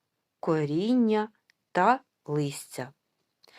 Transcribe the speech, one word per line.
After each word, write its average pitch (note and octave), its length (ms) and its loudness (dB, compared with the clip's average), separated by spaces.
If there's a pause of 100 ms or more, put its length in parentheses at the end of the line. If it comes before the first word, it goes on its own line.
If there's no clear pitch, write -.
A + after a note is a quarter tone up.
(400)
коріння G#3+ 920 0 (420)
та F#3+ 280 2 (260)
листя. C#3+ 680 -8 (640)